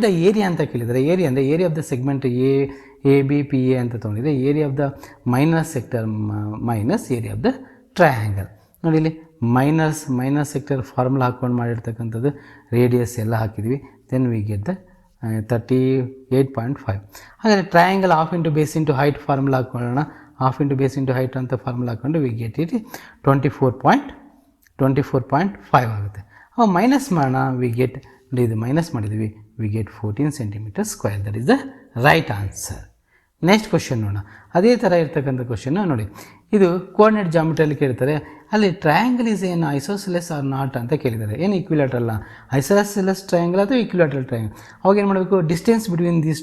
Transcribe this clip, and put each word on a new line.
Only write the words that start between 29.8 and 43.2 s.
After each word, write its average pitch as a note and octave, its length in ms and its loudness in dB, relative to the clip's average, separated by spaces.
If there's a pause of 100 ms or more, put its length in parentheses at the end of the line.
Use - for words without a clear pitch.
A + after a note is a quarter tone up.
fourteen B2 300 -2 (100)
centimeter G#2+ 440 -6 (100)
square, G2+ 320 -4
that G#2+ 160 -6
is B2 100 -4
the C#4 80 4 (480)
right D#3+ 220 4 (120)
answer. - 380 -10 (640)
ನೆಕ್ಸ್ಟ್ G#3+ 260 4
ಕ್ವೆಶ್ಚನ್ C#3 320 -2
ನೋಡೋಣ. G2+ 160 -4 (360)
ಅದೇ A3 220 6
ಥರ A3+ 180 2
ಇರ್ತಕ್ಕಂಥ C#3 480 0
ಕ್ವೆಶ್ಚನ್ B2 360 -4 (140)
ನೋಡಿ, A2+ 120 0 (500)
ಇದು F#3 400 2
ಕೋಆರ್ಡಿನೇಟ್ G#3+ 380 4
ಜಾಮೆಟ್ರಿಯಲ್ಲಿ D#3 440 2
ಕೇಳ್ತಾರೆ. C#3 400 0 (360)
ಅಲ್ಲಿ G#3+ 160 2
triangle G#3+ 640 2
is F3+ 80 -4 (120)
an E3+ 100 0 (140)
isosceles F3 580 -4
or C#3+ 80 -4 (100)
not C3 260 -4
ಅಂತ A#2+ 140 -2
ಕೇಳಿದ್ದಾರೆ. A2 500 -2
ಏನು G3 120 2
equilateral D3 400 0
ಅಲ್ಲ, A#2 160 0 (480)
isosceles G3 600 0 (100)